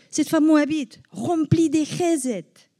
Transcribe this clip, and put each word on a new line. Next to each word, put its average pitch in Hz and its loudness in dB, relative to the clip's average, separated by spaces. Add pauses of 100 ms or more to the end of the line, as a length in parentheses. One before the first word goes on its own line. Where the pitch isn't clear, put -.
cette 302 -4
femme 311 2
moabite, 302 0 (120)
remplie 320 0
des 302 0
chésètes. 254 -6 (100)